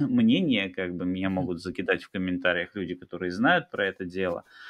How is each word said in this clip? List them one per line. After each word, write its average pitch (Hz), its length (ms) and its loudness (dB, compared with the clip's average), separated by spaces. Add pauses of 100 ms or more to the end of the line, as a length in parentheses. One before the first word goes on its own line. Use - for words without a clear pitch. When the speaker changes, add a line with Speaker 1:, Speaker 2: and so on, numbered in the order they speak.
Speaker 1:
мнение, 120 680 4
как 90 260 -4
бы 90 100 -2
меня 92 240 -2
Speaker 2:
Мгм. 95 60 0
Speaker 1:
могут 87 260 -2
закидать 92 420 -2
в - 60 -20
комментариях 90 680 0
люди, 90 200 -4
которые 90 360 -6
знают 147 380 2
про 101 160 -2
это 95 200 -4
дело. 90 380 -2 (260)